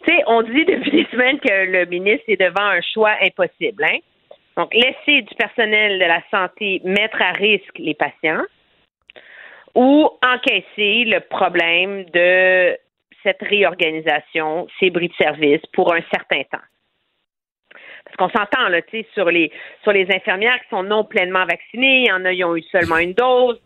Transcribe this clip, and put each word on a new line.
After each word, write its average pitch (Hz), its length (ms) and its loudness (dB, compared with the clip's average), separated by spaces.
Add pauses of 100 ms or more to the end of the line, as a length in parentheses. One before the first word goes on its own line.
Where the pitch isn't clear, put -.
Tu 311 60 0
sais, 339 160 2
on 226 160 2
dit 254 240 0
depuis 294 240 -2
des 302 200 2
semaines 254 300 0
que 196 300 0
le 180 160 0
ministre 185 420 -2
est 202 80 0
devant 190 300 0
un 185 160 0 (100)
choix 214 300 2
impossible, 165 640 -4
hein ? 185 120 0 (640)
Donc, 170 160 -6
laisser 262 480 0
du - 160 -18
personnel 214 600 0
de 180 60 2
la 170 160 2 (100)
santé 190 540 -4
mettre 202 380 -2
à 180 100 0
risque 196 460 -2
les 160 160 -6
patients 160 480 -4 (1300)
ou 277 360 4 (120)
encaisser 226 840 0
le 190 140 0
problème 180 920 -2
de 185 640 4 (460)
cette 190 180 -2
réorganisation, 160 1300 -2 (120)
ces 190 120 2
bris 170 180 -2
de - 60 -12
service 156 480 0 (100)
pour 175 220 2
un 165 80 -2 (100)
certain 170 300 -4 (100)
temps. - 140 -12 (1400)
Parce - 140 -20
qu'on 190 200 -2
s'entend, 220 300 0
là, 170 140 0
tu - 80 -20
sais, 220 240 -8
sur 185 160 0
les, 165 200 0 (340)
sur 208 80 2
les 190 220 2
infirmières 214 500 -2
qui - 40 -20
sont 196 140 -4
non 214 220 -2
pleinement 185 420 0
vaccinées, 254 560 0
il 233 60 2
y 196 40 2
en 185 140 -2
a, 185 60 0
ils 185 120 -2
ont 170 120 0
eu 165 140 -6
seulement 165 280 0
une 175 160 -2
dose 247 520 2